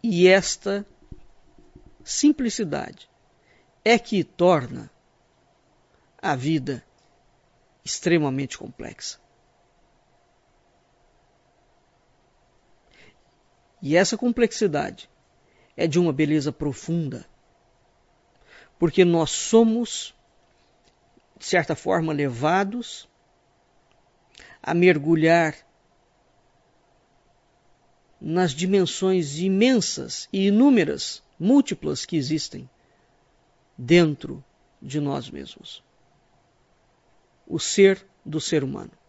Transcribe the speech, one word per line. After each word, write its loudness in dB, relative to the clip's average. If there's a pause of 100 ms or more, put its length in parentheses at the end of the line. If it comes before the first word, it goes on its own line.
E 4
esta 2 (1160)
simplicidade -2 (720)
é 4
que -2
torna 0 (1300)
a -2
vida -4 (960)
extremamente -2
complexa. -16 (4000)
E 0
essa 2
complexidade -2 (680)
é -2
de 0
uma 2
beleza 0
profunda, -6 (1500)
porque 4
nós 2
somos, 0 (1200)
de -20
certa 0
forma, -2
levados -4 (1500)
a -6
mergulhar 4 (2750)
nas -2
dimensões 0
imensas 0
e 0
inúmeras, 2 (160)
múltiplas 0
que -8
existem -4 (1080)
dentro 2 (400)
de -6
nós -6
mesmos. -18 (1600)
O -8
ser 4 (200)
do -6
ser -2
humano. -10 (180)